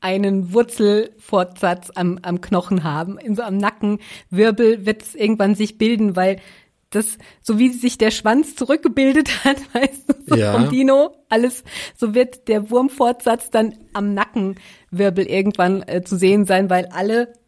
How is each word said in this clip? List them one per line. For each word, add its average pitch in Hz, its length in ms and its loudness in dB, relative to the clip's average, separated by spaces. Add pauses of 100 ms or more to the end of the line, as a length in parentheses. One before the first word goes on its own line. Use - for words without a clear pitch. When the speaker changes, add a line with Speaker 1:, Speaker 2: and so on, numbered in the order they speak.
Speaker 1:
einen 190 520 -2
Wurzelfortsatz 202 1400 0
am, 180 280 -2
am 175 180 -6
Knochen 180 440 -2
haben. 165 340 -6
In 208 180 -6
so 240 60 -4
einem 196 160 -4
Nackenwirbel 208 1300 0
wird's 214 300 -6
irgendwann 208 400 2
sich 208 240 -4
bilden, 214 380 2
weil 190 240 0 (500)
das, - 280 -4 (220)
so 214 180 -2
wie 254 120 6
sich 247 280 -4
der 214 120 2
Schwanz 254 460 0
zurückgebildet 269 720 2
<laughs> - 140 -4
hat, 277 120 2 (180)
weißt 269 340 -2
du, 277 60 4 (120)
so 302 80 2
Speaker 2:
Ja. - 180 2
Speaker 1:
vom 233 180 2
Dino, 269 440 2 (140)
alles, 240 340 0 (340)
so 214 180 -2
wird 247 340 -2
der 214 220 0
Wurmfortsatz 240 800 0
dann 220 240 0 (200)
am 202 180 -2
Nackenwirbel 196 1120 -4
irgendwann, 190 560 0
äh, 180 220 -6
zu 196 120 -4
sehen 196 300 4
sein, 190 220 2
weil 180 180 0
alle 220 460 -4 (140)